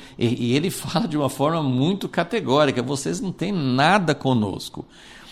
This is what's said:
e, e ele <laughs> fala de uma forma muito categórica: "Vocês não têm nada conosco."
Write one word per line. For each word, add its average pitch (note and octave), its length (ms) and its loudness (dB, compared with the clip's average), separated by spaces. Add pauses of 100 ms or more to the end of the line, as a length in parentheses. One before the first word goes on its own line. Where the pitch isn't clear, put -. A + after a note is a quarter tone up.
(160)
e, A#2 300 0
e A#2+ 100 2
ele E3 140 0
<laughs> - 0 -
fala - 380 -2
de D3+ 80 -2
uma C#3+ 120 2
forma D#3 320 0
muito D3 480 0
categórica: D3 720 0
"Vocês C#3+ 380 -4
não F#3+ 120 -4
têm F3 180 -4
nada D#3 640 2
conosco." A2 720 -2 (460)